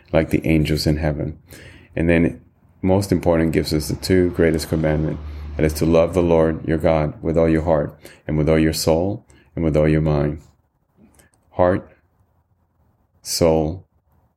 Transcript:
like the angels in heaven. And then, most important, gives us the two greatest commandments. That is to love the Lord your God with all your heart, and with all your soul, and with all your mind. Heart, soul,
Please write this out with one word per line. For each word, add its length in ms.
like 180
the 160
angels 400
in 120
heaven. 400
And 120
then, 320
most 300
important, 420
gives 200
us 160
the 80
two 340
greatest 380
commandments. 520
That 100
is 80
to 120
love 280
the 80
Lord 440
your 120
God 440
with 140
all 120
your 160
heart, 340
and 120
with 100
all 100
your 140
soul, 540
and 100
with 120
all 120
your 120
mind. 400
Heart, 400
soul, 680